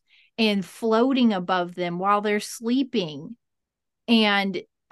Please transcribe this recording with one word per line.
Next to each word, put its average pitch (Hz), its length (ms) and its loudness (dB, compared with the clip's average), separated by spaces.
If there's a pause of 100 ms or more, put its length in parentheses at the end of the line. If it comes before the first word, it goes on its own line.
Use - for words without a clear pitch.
(380)
and 208 280 0
floating 233 640 2
above 180 440 -2
them 175 240 -4
while 202 220 0
they're 208 180 0
sleeping. 226 960 -4 (720)
And, 202 540 2 (300)